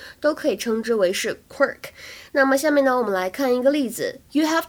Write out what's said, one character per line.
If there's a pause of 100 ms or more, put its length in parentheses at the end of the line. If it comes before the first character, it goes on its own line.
(200)
都
可
以
称
之
为
是
quirk。 (400)
那
么
下
面
呢，
我
们
来
看
一
个
例
子。 (120)
You
have